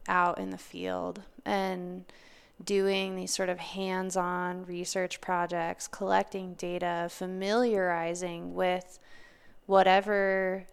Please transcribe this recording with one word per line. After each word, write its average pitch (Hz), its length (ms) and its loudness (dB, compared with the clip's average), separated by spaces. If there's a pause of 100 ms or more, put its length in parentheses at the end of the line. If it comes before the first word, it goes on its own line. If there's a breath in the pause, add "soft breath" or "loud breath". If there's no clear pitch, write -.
out 180 300 4
in 190 140 -4
the 185 60 -8
field 180 640 -6 (240)
and 185 600 -4 (580 soft breath)
doing 196 520 2
these 185 180 -6
sort 185 160 0
of 180 100 -2
hands-on 185 1040 -2
research 180 560 -4
projects, 175 640 -2
collecting 190 680 0
data, 175 540 -2
familiarizing 180 1400 0
with 180 460 -2 (680 soft breath)
whatever 190 1080 4